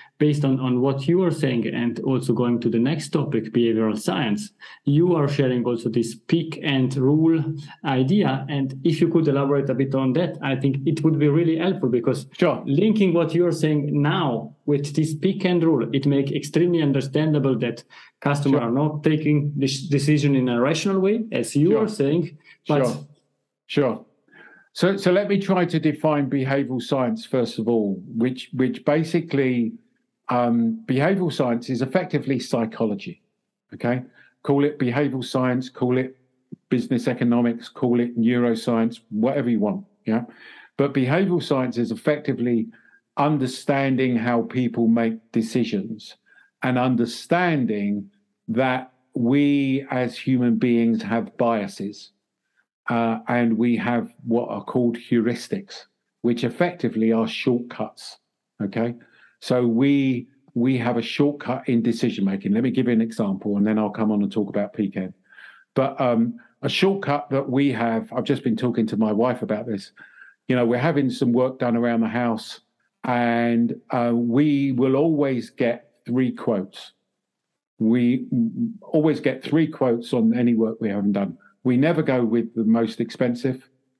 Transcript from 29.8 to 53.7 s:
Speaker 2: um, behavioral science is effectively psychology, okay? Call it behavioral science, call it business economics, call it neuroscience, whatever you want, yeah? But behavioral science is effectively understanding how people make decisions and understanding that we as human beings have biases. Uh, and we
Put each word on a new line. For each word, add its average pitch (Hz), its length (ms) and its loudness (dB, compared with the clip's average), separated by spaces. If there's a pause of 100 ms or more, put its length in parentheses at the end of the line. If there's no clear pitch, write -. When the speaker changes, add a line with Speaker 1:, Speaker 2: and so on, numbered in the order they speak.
Speaker 2:
um, 120 560 0
behavioral 160 460 0
science 120 380 -2
is 123 100 -2
effectively 135 600 -2
psychology, 113 840 -4 (500)
okay? 123 300 -4 (400)
Call 143 220 2
it 147 160 -2
behavioral 127 440 -2
science, 127 460 -2
call 127 260 0
it 127 200 -4 (540)
business 120 360 0
economics, 120 640 0
call 120 320 0
it 120 180 -2
neuroscience, 117 800 0 (120)
whatever 120 380 0
you 113 120 2
want, 101 260 -2 (200)
yeah? 113 180 0 (520)
But 139 160 0
behavioral 160 480 2
science 127 380 -2
is 117 140 0
effectively 120 720 -2 (500)
understanding 135 1000 0
how 117 260 0
people 117 460 -2
make 113 420 0
decisions 110 840 -4 (480)
and 127 120 0
understanding 120 1300 0 (380)
that 127 440 0 (220)
we 135 800 2
as 123 260 -2
human 123 400 2
beings 117 440 2
have 104 340 -4
biases. 104 720 -4 (800)
Uh, 113 380 0
and 120 280 2
we 117 220 2